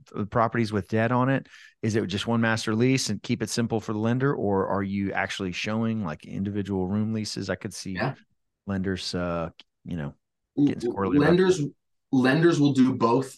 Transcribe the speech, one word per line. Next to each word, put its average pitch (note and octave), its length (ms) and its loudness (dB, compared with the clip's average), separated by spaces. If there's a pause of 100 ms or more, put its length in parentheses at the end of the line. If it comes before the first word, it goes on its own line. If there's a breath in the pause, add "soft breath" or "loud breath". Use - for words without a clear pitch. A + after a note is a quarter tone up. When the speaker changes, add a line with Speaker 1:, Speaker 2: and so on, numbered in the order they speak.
(140)
Speaker 1:
uh, G#2 120 -4
properties A2+ 440 2
with G#2 180 -2
debt A2+ 240 2
on B2+ 180 2
it? - 180 -2 (340 loud breath)
Is G#2+ 140 0
it G#2 120 0
just G2 180 -4
one A#2 160 2
master A2 320 0
lease C3 340 2
and G2+ 140 -6
keep - 200 -2
it A2 60 -4
simple A2+ 320 -2
for A2 140 -6
the G#2+ 40 -2
lender, B2+ 360 0
or G2 340 0
are G2 140 -2
you G2 300 -2
actually F#2+ 400 -4
showing, A2 520 -4
like, D2+ 220 -8
individual G2 600 -4
room G#2+ 280 0
leases? G#2+ 340 -6
I F#2 80 -2
could G2 180 -10
see - 180 -10
Speaker 2:
Yeah. A2 220 -4 (520)
Speaker 1:
lenders, F#2+ 480 -4
uh, E2+ 360 -4 (340)
you F2 120 -8
know, D2 180 -6 (420)
Speaker 2:
L-, C#3+ 100 2
Speaker 1:
getting A#2+ 240 -2
squirrely G2 260 0
about D3 100 6
Speaker 2:
lenders, F3+ 320 6
Speaker 1:
that. C#3+ 120 -4 (420)
Speaker 2:
lenders C#3 480 4
will C#3+ 120 6
do B2+ 220 6
both. A#2+ 440 0